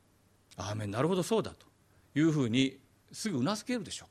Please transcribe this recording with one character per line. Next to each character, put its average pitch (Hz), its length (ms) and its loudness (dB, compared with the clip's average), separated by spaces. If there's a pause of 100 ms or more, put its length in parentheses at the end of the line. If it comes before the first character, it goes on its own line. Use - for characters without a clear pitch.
(560)
ア 95 80 -8
ー 104 100 -6
メ 107 120 -4
ン、 98 40 -6
な 104 100 -2
る 151 80 2
ほ 190 60 0
ど 180 80 2
そ 220 160 0
う 180 40 2
だ 90 100 -6
と - 140 -20 (520)
い 151 40 6
う 160 100 6
ふ 147 100 2
う 117 60 2
に 131 300 2 (340)
す - 180 -6
ぐ 147 80 0
う 117 40 0
な 196 140 0
ず - 80 -10
け 247 100 -2
る 208 100 -4
で - 60 -12
し - 120 -10
ょ - 80 -20